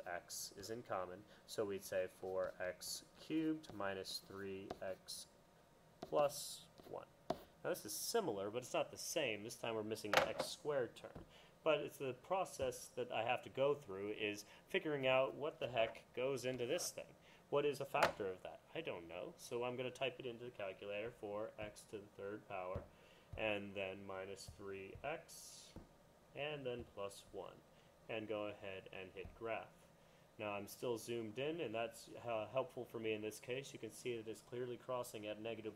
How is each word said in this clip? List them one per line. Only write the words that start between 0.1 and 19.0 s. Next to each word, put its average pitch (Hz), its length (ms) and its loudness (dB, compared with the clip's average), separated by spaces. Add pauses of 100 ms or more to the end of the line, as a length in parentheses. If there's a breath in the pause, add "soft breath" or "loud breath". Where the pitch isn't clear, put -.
X - 460 -6
is 98 100 -8
in 120 140 -2
common. 92 360 -2 (280 loud breath)
So - 160 2
we'd 98 220 0
say 92 200 4 (140)
four 92 340 0 (120)
X - 380 -4 (220)
cubed 156 420 2 (100)
minus 98 500 0
three 98 400 -6 (140)
X - 460 -6 (840)
plus - 520 4 (280)
one. - 160 -8 (580 loud breath)
Now 143 60 0
this 180 160 -2
is 104 80 -4
similar, 110 560 2
but 120 140 0
it's - 100 -4
not 151 180 4
the 104 60 -10
same. 110 460 2
This 117 120 -6
time 117 200 0
we're 107 80 2
missing 107 280 0
the 104 160 8
x - 200 -2
squared 139 480 0
term. - 280 -12 (400 loud breath)
But 151 220 8
it's - 140 -10
the 131 160 0 (120)
process 143 680 2
that 120 180 0
I 113 100 4
have 120 200 4
to 117 60 -10
go 139 260 6
through 101 440 -2
is 104 260 2 (240 loud breath)
figuring 147 380 4
out 131 280 8
what 135 240 -2
the 131 80 0
heck 117 340 4 (140)
goes 123 300 2
into 127 200 2
this 160 240 2
thing. - 160 -6 (460 loud breath)
What 143 140 6
is 135 160 4
a 139 40 0
factor - 400 4
of 92 180 -2
that? 82 160 -8 (140)
I 160 80 -2
don't 101 260 -4